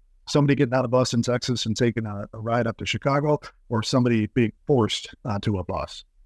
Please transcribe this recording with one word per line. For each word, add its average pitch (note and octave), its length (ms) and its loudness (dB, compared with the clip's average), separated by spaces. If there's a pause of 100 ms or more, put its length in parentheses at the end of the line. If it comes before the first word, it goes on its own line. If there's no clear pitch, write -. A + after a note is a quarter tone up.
(280)
somebody C#3+ 280 4
getting B2 180 2
on B2+ 100 2
a B2+ 60 -6
bus B2+ 240 2
in A#2 80 2
Texas B2 440 -2
and A2 100 -2
taking A#2+ 300 0
a, G2+ 280 -10
a A2+ 60 -14
ride A#2 280 0
up A2+ 100 -6
to G#2 80 -10
Chicago C#3+ 540 0 (300)
or A2+ 120 -2
somebody A#2+ 460 2
being A#2 240 2 (160)
forced - 560 0
onto G#2 340 -4
a F#2 60 -4
bus, - 400 -10 (220)